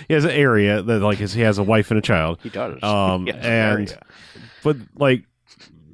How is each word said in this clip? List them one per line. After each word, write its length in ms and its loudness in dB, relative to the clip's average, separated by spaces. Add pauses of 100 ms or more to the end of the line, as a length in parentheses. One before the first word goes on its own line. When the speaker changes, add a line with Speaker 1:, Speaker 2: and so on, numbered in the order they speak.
Speaker 1:
he 60 0
has 100 2
an 80 0
area 500 2
that, 180 0
like, 180 0
his, 140 -6
he 100 -4
has 160 2
a 40 0
wife 300 2
and 60 2
a 40 -2
child. 400 0
Speaker 2:
He 80 -14
does. 320 -8
Speaker 1:
Um, 440 0
Speaker 2:
<laughs> 0 -
He 60 -6
has 140 -10
an 60 0
Speaker 1:
and, 380 0
Speaker 2:
area. 80 -18 (640)
Speaker 1:
but, 120 0 (200)
like, 280 0 (680)